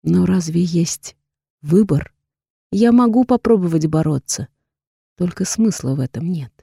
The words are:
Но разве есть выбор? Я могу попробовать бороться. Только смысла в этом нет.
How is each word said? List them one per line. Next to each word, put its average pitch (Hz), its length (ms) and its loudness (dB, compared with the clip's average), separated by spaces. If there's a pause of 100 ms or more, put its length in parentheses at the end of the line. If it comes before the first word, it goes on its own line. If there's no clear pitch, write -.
Но 180 240 0
разве 175 380 0
есть 170 520 -4 (460)
выбор? 165 500 0 (600)
Я 226 200 2
могу 240 320 4
попробовать 185 600 2
бороться. 156 640 -2 (720)
Только 180 280 -4
смысла 202 480 -2
в 147 60 -4
этом 131 320 -6
нет. 147 200 -8 (120)